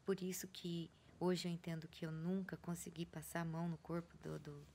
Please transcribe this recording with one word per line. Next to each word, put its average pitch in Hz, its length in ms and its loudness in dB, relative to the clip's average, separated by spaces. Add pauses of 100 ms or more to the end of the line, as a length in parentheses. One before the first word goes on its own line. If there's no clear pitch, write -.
Por 190 180 4
isso 185 260 0
que 170 420 -2 (280)
hoje 180 300 6
eu 175 40 2
entendo 165 360 -2
que - 180 -4
eu 160 60 -2
nunca 175 440 2
consegui 170 480 -4
passar 165 360 -2
a 170 40 2
mão 165 240 2
no 160 100 0
corpo 170 400 -2
do, 156 200 -4
do, 147 360 -10